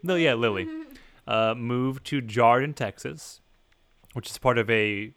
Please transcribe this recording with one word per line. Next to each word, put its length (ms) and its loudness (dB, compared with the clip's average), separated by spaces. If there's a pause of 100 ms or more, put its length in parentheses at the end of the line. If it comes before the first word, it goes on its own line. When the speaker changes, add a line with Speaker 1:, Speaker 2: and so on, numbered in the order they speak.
Speaker 1:
Lily, 220 2
yeah, 80 4
Lily. 400 0
Speaker 2:
<laughs> 40 -10 (520)
Speaker 1:
Uh, 240 2
moved 520 -4
to 160 -4
Jordan, 520 4
Texas, 680 -10 (720)
which 160 -10
is 80 -14
part 200 2
of 120 2
a, 480 2